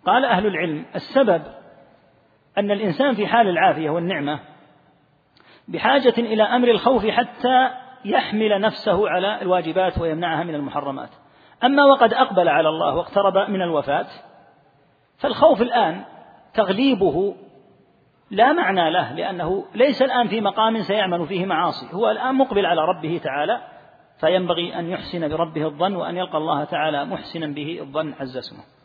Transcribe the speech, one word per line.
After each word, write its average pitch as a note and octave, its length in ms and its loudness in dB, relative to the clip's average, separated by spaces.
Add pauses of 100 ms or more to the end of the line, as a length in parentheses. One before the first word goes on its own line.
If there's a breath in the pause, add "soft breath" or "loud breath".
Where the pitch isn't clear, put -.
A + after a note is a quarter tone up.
قال A#3+ 200 2
أهل G#3+ 200 0
العلم: E3 400 -4 (100)
السبب G#3+ 460 2 (1160)
أن G3+ 140 -2
الإنسان G#3+ 420 0
في G3+ 140 -2
حال A3 220 4
العافية D#3+ 400 2
والنعمة D#3 500 -4 (1300 soft breath)
بحاجة B3 500 2
إلى G#3+ 260 2
أمر B3 240 4
الخوف A3+ 380 2
حتى B3 640 2 (360)
يحمل G#3 560 0
نفسه G#3 480 0
على F#3+ 320 -2
الواجبات F3+ 580 0
ويمنعها E3 440 -2
من E3 120 -6
المحرمات. C#3 540 -6 (540 soft breath)
أما C#4 220 6
وقد C4 280 6
أقبل G3+ 360 2
على D#3+ 200 2
الله D#3 260 -2
واقترب G3 540 0
من F#3+ 120 -2
الوفاة، D3+ 440 -2 (1120)
فالخوف B3+ 440 4
الآن G#3+ 420 0 (500)
تغليبه G3 840 0 (960)
لا A#3 220 4
معنى F#3+ 380 2
له، C#3+ 220 -2
لأنه F3 520 -4 (100)
ليس C4 260 2
الآن B3 260 2
في A3 140 -2
مقام A3 400 0
سيعمل F3+ 460 -2
فيه F3+ 180 -4
معاصي، E3 500 -2
هو G#3+ 160 0
الآن B3 240 -2
مقبل G3+ 300 2
على E3 160 2
ربه D#3+ 420 -2
تعالى، D3+ 380 -4 (560)
فينبغي F3 640 0
أن E3 100 -6
يحسن E3+ 380 -6
بربه D#3 380 -2
الظن E3 300 -2
وأن F3 220 -6
يلقى F3+ 200 -4
الله D#3 260 -2
تعالى D3 420 -4
محسنا E3 420 -10
به D3 340 -10
الظن D3 380 -6
عز C3 180 -10
اسمه. G#2+ 260 -14 (220)